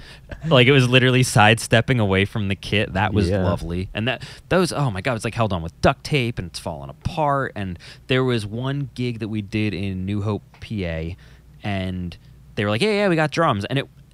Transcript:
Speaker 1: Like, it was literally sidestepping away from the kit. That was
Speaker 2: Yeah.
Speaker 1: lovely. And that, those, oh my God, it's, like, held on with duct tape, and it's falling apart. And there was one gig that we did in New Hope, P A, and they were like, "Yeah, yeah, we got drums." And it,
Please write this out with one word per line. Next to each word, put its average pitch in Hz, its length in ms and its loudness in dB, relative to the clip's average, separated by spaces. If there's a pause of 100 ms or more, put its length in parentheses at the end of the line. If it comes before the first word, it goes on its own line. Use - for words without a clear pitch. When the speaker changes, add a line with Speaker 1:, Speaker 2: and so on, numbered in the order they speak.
(460)
Speaker 1:
Like, 160 220 6
it 147 40 8
was 131 160 6
literally 127 360 4
sidestepping 113 760 4
away 98 240 2
from 98 260 -4
the 92 60 -2
kit. - 380 -2
That 98 220 0
was 101 140 2
Speaker 2:
Yeah. 95 140 0
Speaker 1:
lovely. 87 520 -2
And 107 120 -4
that, 123 160 -4 (260)
those, 175 220 2
oh 131 200 -2
my 95 100 -6
God, 127 140 -2
it's, 107 100 -4
like, 110 80 -4
held 110 180 0
on 85 120 -4
with 82 180 -10
duct - 240 2
tape, 123 340 -2
and 90 80 -6
it's - 120 -14
falling 71 320 -10
apart. 139 640 -2
And 92 220 -8 (300)
there 131 160 2
was 120 220 0
one 127 480 -6
gig 123 260 -4
that 107 80 -6
we 107 140 -4
did 107 320 -2
in 92 320 -6
New 101 160 -2
Hope, 104 220 -4 (180)
P 101 240 -6
A, 82 320 -6 (460)
and 92 520 -6 (400)
they 110 80 -2
were 104 60 0
like, 107 120 0
"Yeah, 214 100 2
yeah, 202 180 2
we 170 60 2
got 156 160 2
drums." 165 340 0
And 135 140 -2
it, 110 60 -2 (280)